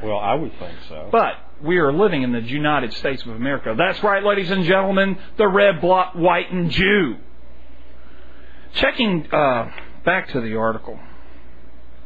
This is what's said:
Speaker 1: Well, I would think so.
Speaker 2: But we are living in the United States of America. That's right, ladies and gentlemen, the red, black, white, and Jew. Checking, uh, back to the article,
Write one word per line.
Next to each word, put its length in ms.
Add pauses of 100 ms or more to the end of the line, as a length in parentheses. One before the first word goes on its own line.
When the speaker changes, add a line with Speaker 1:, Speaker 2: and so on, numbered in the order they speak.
Speaker 1:
Well, 160
I 160
would 240
think 160 (140)
so. 200
Speaker 2:
But 260 (280)
we 140
are 160
living 300
in 100
the 80
United 520
States 300
of 60
America. 480
That's 260
right, 180
ladies 300
and 140
gentlemen, 520 (200)
the 100
red, 320
black, 360
white, 360
and 180
Jew. 460 (1600)
Checking, 600
uh, 380 (320)
back 300
to 80
the 160
article, 420 (1040)